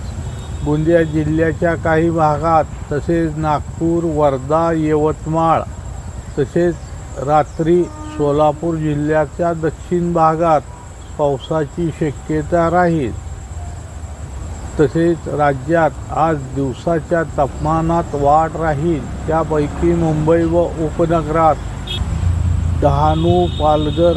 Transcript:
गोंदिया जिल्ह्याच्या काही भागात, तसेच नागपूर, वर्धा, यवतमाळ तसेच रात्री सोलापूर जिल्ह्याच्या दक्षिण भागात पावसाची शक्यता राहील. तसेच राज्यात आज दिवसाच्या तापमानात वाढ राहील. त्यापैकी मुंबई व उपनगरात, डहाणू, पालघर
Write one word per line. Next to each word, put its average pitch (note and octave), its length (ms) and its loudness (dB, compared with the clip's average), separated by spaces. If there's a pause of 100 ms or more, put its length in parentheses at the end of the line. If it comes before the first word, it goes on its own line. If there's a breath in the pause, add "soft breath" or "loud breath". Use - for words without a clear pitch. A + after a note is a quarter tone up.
(640)
गोंदिया D#3 380 4
जिल्ह्याच्या D#3+ 720 0
काही D#3+ 340 2
भागात, D#3 540 4 (280)
तसेच D#3 460 0
नागपूर, D#3 640 0
वर्धा, D3+ 720 2
यवतमाळ D#3 840 2 (800)
तसेच E3+ 360 0 (500)
रात्री D#3 580 2
सोलापूर D3+ 920 0
जिल्ह्याच्या D#3 800 0
दक्षिण E3+ 600 -2
भागात D#3+ 480 4 (580)
पावसाची D3+ 720 -2 (120)
शक्यता D#3 720 -2
राहील. E3 600 0 (1500)
तसेच E3 380 2 (100)
राज्यात D3 640 2 (240)
आज D#3 220 2 (180)
दिवसाच्या D#3+ 680 -2
तापमानात D#3+ 800 0 (100)
वाढ D3 420 4
राहील. D#3 720 -2
त्यापैकी D#3 680 0
मुंबई D#3+ 500 2
व E3 140 2
उपनगरात, D#3+ 960 2 (1300)
डहाणू, D#3 640 4
पालघर D3+ 720 2